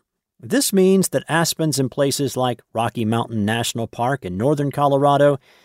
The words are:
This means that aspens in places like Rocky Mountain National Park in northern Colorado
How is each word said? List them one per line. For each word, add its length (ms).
This 300
means 380
that 180
aspens 500
in 120
places 440
like 280
Rocky 320
Mountain 400
National 420
Park 380
in 140
northern 340
Colorado 640